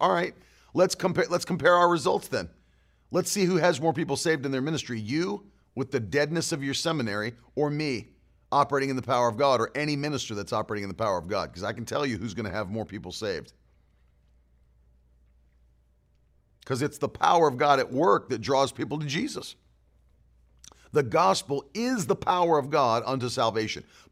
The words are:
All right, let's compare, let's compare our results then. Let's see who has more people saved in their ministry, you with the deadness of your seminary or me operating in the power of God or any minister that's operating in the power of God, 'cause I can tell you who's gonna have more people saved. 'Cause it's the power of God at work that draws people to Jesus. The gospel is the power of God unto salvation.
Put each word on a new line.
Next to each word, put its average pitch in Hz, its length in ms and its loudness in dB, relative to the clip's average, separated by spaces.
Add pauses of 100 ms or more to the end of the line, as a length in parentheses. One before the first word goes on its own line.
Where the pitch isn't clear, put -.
All 180 100 4
right, 175 220 0 (400)
let's 175 220 4
compare, 180 340 0
let's 170 160 0
compare 180 300 4
our 175 120 8
results 170 420 0
then. 95 200 -4 (640)
Let's 175 180 0
see 202 160 2
who 180 120 4
has 160 220 4
more 160 140 2
people 143 240 -2
saved 160 260 0
in 135 80 -2
their 135 80 0
ministry, 131 400 -4
you 165 460 -4 (300)
with 131 160 -4
the 131 80 0
deadness 147 520 0
of 147 120 -4
your 139 100 -2
seminary 117 640 -2 (180)
or 147 160 0
me 147 380 -4 (440)
operating 139 380 2
in 135 60 -2
the 127 80 -2
power 123 240 2
of 110 100 -2
God 131 240 4
or 110 140 0
any 147 200 -2
minister 143 380 -6
that's 101 180 -8
operating 107 300 -4
in 98 80 -8
the 92 60 -10
power 101 240 0
of 82 80 -10
God, 87 260 -4
'cause 85 80 -12
I 101 100 -4
can 117 140 -10
tell 143 180 -4
you 123 140 -2
who's 101 160 -8
gonna 104 160 -6
have 95 220 -6
more 110 120 -6
people 95 280 -12
saved. 92 420 -8 (3000)
'Cause 127 160 -4
it's 143 160 -4
the 139 100 -2
power 165 400 4
of 127 120 0
God 143 180 6
at 127 160 -2
work 170 360 2
that 120 120 -2
draws 131 300 2
people 147 260 -6
to 151 80 -4
Jesus. 190 500 -6 (1400)
The 151 100 4
gospel 160 720 2
is 233 320 -2
the 196 80 2
power 175 420 2
of 139 140 -2
God 120 340 4
unto 123 240 -2
salvation. 110 540 0 (280)